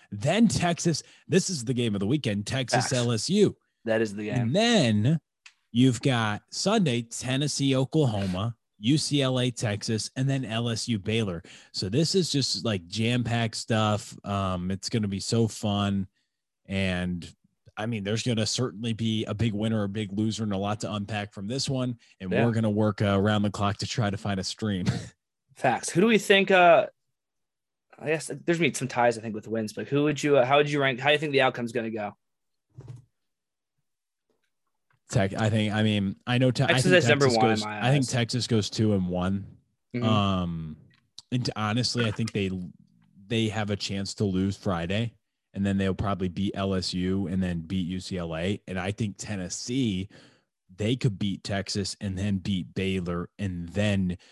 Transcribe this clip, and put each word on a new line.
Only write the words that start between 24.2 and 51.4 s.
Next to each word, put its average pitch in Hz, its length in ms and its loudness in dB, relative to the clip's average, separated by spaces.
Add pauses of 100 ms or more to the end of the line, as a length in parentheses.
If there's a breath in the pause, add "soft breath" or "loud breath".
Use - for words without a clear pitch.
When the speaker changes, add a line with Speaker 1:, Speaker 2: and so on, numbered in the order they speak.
Speaker 1:
a 90 40 -4
stream. 101 420 -2
<laughs> - 680 -8
Speaker 2:
Facts. 117 360 -2
Who 165 100 2
do 220 80 6
we 220 100 4
think, 196 320 4
uh, 175 360 8 (1120)
I - 80 -8
guess 151 180 -2
there's 160 320 -2
gonna 156 120 4
be - 40 -10
some 123 140 -4
ties, 120 280 6
I 110 40 -6
think, 107 160 -6
with 107 100 -10
wins, 107 280 -2
but 107 120 -8
who 143 180 2
would 147 160 0
you, 143 180 6
uh, 120 60 6
how 139 120 6
would 147 120 6
you 147 120 0
rank, 135 180 2
how 135 120 2
do - 20 6
you 151 80 4
think 156 100 -4
the 135 120 4
outcome's 123 280 0
gonna 113 200 -4
go? 104 260 -8 (3000)
Speaker 1:
Tech-, 98 320 0
I 110 100 2
think, 107 220 0
I 107 120 0
mean, 104 320 2 (100)
I 123 120 0
know 127 120 4
Te-, 131 140 0
I - 40 0
Speaker 2:
Texas - 160 2
Speaker 1:
think 180 120 6
Speaker 2:
is 165 120 4
number 139 180 4
Speaker 1:
Texas 123 120 4
Speaker 2:
one 110 80 6
in 110 60 4
Speaker 1:
goes, 107 120 0
Speaker 2:
my 107 140 -6
Speaker 1:
I 120 120 0
think 143 120 4
Speaker 2:
eyes. 123 60 -2
Speaker 1:
Texas 120 400 -2
goes 110 220 2
two 107 240 2
and 92 120 2
one. 92 400 -2 (480)
Speaker 2:
Mm-hmm. 120 100 -2
Speaker 1:
Um, 90 720 0 (540)
and 123 240 -2
honestly, 113 520 -2
I 107 40 0
think 110 220 -4
they, 98 180 0 (800)
they 113 200 0
have 104 220 -4
a 101 60 0
chance 98 380 -6
to 110 100 -2
lose 95 320 0
Friday, 98 580 -4 (400)
and 98 100 -2
then 98 140 2
they'll 95 160 0
probably 95 340 -2
beat 98 260 -4
L 98 200 -2
S 92 180 -4
U 92 360 -2
and 95 140 -2
then 87 180 -2
beat 85 260 -4
U 92 140 -6
C 92 180 -8
L 82 180 -6
A. 95 300 -2
And 92 120 -8
I 92 120 -4
think 101 260 -6
Tennessee, 101 920 -4 (680 soft breath)
they 113 200 0
could 110 220 -2
beat 98 260 -2